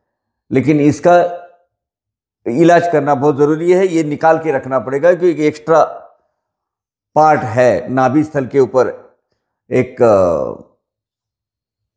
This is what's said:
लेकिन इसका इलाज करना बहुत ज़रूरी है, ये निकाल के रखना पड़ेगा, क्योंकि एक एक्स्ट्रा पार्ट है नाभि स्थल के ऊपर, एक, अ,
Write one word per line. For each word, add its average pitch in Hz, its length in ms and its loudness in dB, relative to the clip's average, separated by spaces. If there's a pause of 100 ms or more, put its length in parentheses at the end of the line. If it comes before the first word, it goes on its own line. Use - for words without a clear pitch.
(520)
लेकिन 139 280 0
इसका 175 680 0 (1000)
इलाज 165 460 2
करना 143 220 -2
बहुत 135 220 -2
ज़रूरी 156 360 0
है, 190 140 2
ये 165 180 -2
निकाल 160 340 0
के 151 140 -4
रखना 131 260 -4
पड़ेगा, 139 360 0
क्योंकि 175 160 0
एक 147 100 -4
एक्स्ट्रा 151 580 0 (1160)
पार्ट 151 260 4
है 113 480 0
नाभि 131 360 0
स्थल 139 220 -6
के 139 140 0
ऊपर, 120 560 -2 (540)
एक, 123 320 -2
अ, 87 600 0 (1300)